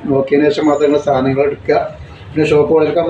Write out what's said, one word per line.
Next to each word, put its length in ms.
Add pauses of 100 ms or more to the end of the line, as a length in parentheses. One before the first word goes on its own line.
(100)
നോക്കിയതിന് 380
ശേഷം 200
മാത്രം 180
നിങ്ങൾ 200
സാധനങ്ങൾ 420
എടുക്കുക. 300 (500)
പിന്നെ 220
ഷോപ്പ് 320
എടുക്കാൻ 280